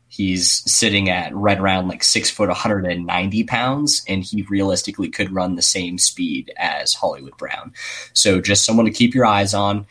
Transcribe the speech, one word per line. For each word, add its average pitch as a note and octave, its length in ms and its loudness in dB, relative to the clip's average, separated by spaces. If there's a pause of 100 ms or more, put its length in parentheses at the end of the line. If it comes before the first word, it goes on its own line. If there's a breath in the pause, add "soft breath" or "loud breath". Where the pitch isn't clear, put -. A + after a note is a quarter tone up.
He's F#2 600 0
sitting G2+ 400 2
at F2+ 260 -2
right G2+ 240 2
around, F#2 280 0
like, - 160 -4
six - 260 2
foot, G#2 200 0
a F2+ 40 0
hundred G2 340 -2
and F2 180 -4
ninety F#2+ 380 0
pounds, C3 640 0
and F#2+ 160 -2
he G#2 200 -4
realistically G2 680 -2
could F#2 220 -4
run F#2 240 -2
the F2 60 -6
same F2+ 360 -2
speed - 600 -2
as - 360 -2
Hollywood C#2 440 -6
Brown. - 360 -10 (400 loud breath)
So F#2+ 280 4
just G2+ 240 2
someone A2+ 200 4
to G#2+ 60 2
keep B2 240 2
your B2+ 100 6
eyes G2+ 280 4
on. G2+ 380 0